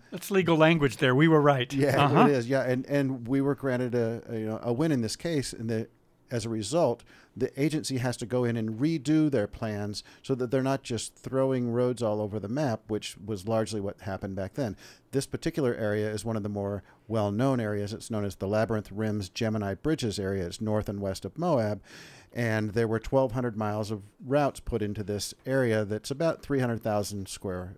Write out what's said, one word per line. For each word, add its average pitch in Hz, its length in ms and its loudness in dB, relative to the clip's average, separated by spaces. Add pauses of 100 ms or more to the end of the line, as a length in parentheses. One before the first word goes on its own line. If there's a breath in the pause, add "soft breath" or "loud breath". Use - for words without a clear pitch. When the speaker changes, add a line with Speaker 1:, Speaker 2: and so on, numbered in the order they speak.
(120)
Speaker 1:
That's - 180 -10
legal 175 260 4
language 156 420 6
there. 131 180 4
We 156 120 8
were 156 140 8
right. 139 320 4
Speaker 2:
Yeah, 139 320 4
Speaker 1:
Uh-huh. 147 220 6
Speaker 2:
it 143 60 6
is. 120 140 2
Yeah, 135 140 2
and, 127 240 0
and 135 420 0
we 139 140 2
were 139 140 2
granted 123 400 0
a, 117 340 0
a, 117 80 -6
you 110 80 -4
know, 110 160 -4
a 120 100 -2
win 156 200 2
in 127 100 2
this 107 140 -2
case, 156 380 -4
and 113 160 -8
the, 113 180 -2 (420)
as 113 160 -4
a 117 40 -4
result, 113 540 0 (320 soft breath)
the 120 160 -2 (100)
agency 147 360 -2
has 123 200 -2
to 123 80 -8
go 123 180 0
in 117 140 0
and 110 220 -4
redo 151 520 2
their 104 160 2
plans 104 560 -6 (180 soft breath)
so 135 140 -2
that 120 160 -2
they're 135 100 2
not 135 220 0
just - 320 -6
throwing 131 560 0
roads 123 320 2
all 107 180 0
over 104 180 -4
the 98 100 -6
map, 143 400 0
which - 260 -4 (100)
was 101 220 -6
largely 110 320 0
what 98 220 -6
happened 98 340 -6
back 95 180 -4
then. 113 220 -4 (360 loud breath)
This 135 140 -2
particular 135 500 -2
area 107 360 0
is 107 140 -6
one 113 100 -2
of 104 80 -2
the 107 60 -6
more 101 340 -4 (240 soft breath)
well-known 113 540 0
areas. 104 320 -2
It's - 180 -12
known 104 140 -2
as 95 100 -6
the 98 140 -4
Labyrinth 110 420 0
Rims 104 380 -2
Gemini 107 460 -2
Bridges 127 440 -2
area. 98 260 -2
It's 85 140 -8
north 107 300 0
and 101 120 -6
west 95 240 -4
of 92 120 -10
Moab. 117 440 0 (520 loud breath)
And 110 380 0
there 113 160 2
were 110 120 0
twelve 135 340 0
hundred 120 240 -2
miles 107 340 -2
of 101 120 -6 (220)
routes 139 360 0
put 113 200 -4
into 104 220 -4
this 101 300 -4 (120)
area 123 380 2
that's 104 280 -6
about 160 300 -2
three 139 180 -2
hundred 117 220 -2
thousand 104 460 -2
square, 92 500 -8